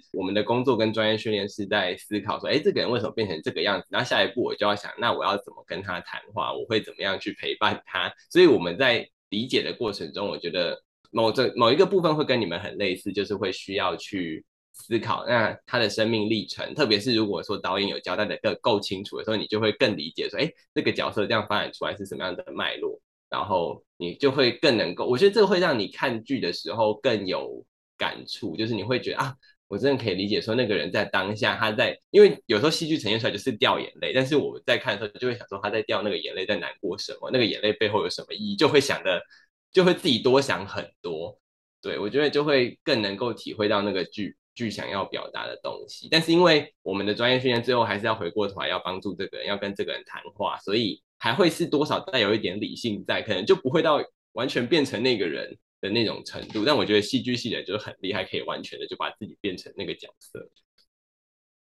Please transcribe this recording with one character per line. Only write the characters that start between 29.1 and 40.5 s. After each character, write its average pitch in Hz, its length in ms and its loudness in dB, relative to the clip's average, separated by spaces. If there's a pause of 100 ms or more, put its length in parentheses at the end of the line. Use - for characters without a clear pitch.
得， - 80 -4
啊， 135 140 -4 (360)
我 101 80 -4
真 135 180 2
的 113 80 -4
可 110 80 0
以 90 40 -2
理 98 120 -2
解 98 140 0
说 110 120 -2
那 120 140 2
个 104 80 0
人 82 160 -2
在 104 140 0
当 98 280 0
下， 104 220 0
他 107 160 0
在， 107 260 0 (120)
因 196 120 10
为 190 240 8
有 107 120 2
时 110 80 4
候 156 40 4
戏 156 200 -2
剧 156 80 2
呈 110 120 -4
现 110 80 2
出 113 80 -2
来 117 60 0
就 101 60 -6
是 120 160 -2
掉 107 260 4
眼 - 100 -6 (120)
泪， 80 120 -2
但 131 140 2
是 151 80 0
我 - 300 0
在 120 120 4
看 110 160 -2
的 101 60 -4
时 107 100 -6
候 - 100 -16
就 123 100 0
会 120 80 -2
想 - 100 -16
说 98 160 -8
他 104 60 -2
在 110 140 0
掉 104 180 -2
那 104 80 -2
个 92 80 0
眼 80 180 -8
泪 92 100 -4
在 101 120 0
难 82 120 -6 (120)
过 92 160 -4
什 - 240 -12
么， - 100 -8
那 127 80 2
个 117 60 4
眼 82 160 -2
泪 107 100 2
背 107 160 0
后 101 140 2
有 92 80 -2
什 - 180 -6
么 - 60 -12
意 104 180 -6
义， 101 60 -4
就 151 100 6
会 143 140 6
想 85 220 -2
的， 90 180 0 (500)
就 185 120 6
会 180 100 6
自 175 140 -2
己 117 120 4
多 131 220 6
想 95 240 -2